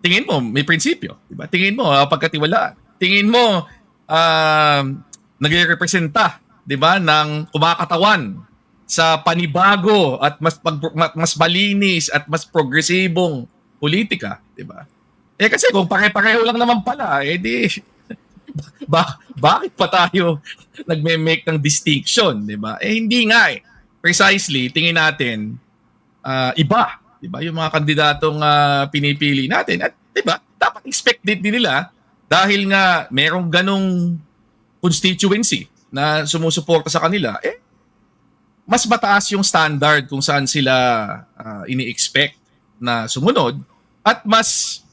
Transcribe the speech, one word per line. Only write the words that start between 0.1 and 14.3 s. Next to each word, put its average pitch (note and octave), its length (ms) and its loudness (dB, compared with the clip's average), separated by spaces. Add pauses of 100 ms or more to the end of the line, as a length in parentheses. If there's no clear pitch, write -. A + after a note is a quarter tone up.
mo, D#3 160 -2
may B2 240 -2
prinsipyo, E3+ 480 -4 (160)
di - 80 -18
ba? - 80 -12
Tingin G3 320 -2
mo, A#3+ 100 0
ah, C#3 180 4
pagkatiwalaan. D#3 680 -2 (240)
Tingin G3+ 320 0
mo, A3+ 400 2 (360)
ah, D#3 760 2 (560)
nagrerepresenta, E3+ 1040 0 (200)
di - 120 -6
ba, D#3+ 240 4
ng D3+ 520 0
kumakatawan E3 880 0 (480)
sa D#3+ 320 2
panibago F3 1000 2
at D3 200 0
mas D#3 180 -2
pag-, D#3 340 -4
ma-, D#3 240 -2
mas D#3+ 200 -2
malinis F#3 760 0
at - 180 -4
mas D3+ 160 -4
progresibong D#3+ 1000 0 (320)
politika, D3+ 640 -4 (100)